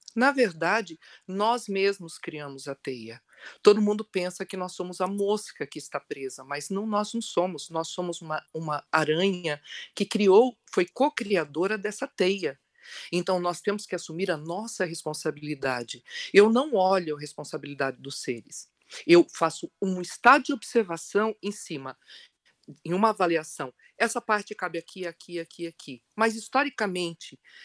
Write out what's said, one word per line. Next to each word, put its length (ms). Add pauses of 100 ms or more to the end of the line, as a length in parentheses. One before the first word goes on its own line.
(160)
na 160
verdade, 680 (280)
nós 400
mesmos 500
criamos 500
a 80
teia. 460 (420)
Todo 180
mundo 220
pensa 420
que 120
nós 160
somos 280
a 60
mosca 580
que 140
está 200
presa, 440
mas 260
não, 160
nós 280
não 80
somos. 480
Nós 180
somos 340
uma, 320
uma 380
aranha 680 (340)
que 100
criou, 500 (160)
foi 140
co-criadora 920
dessa 300
teia. 520 (520)
Então, 280
nós 220
temos 240
que 100
assumir 340
a 80
nossa 480
responsabilidade. 1200 (300)
Eu 160
não 260
olho 400
a 40
responsabilidade 800
dos 240
seres. 480 (380)
Eu 260
faço 380 (100)
um 200
estado 420
de 100
observação 880
em 100
cima, 460 (840)
em 100
uma 160
avaliação. 640 (240)
Essa 220
parte 360
cabe 220
aqui, 300
aqui, 320
aqui, 280
aqui. 360 (120)
Mas, 200
historicamente, 1040 (240)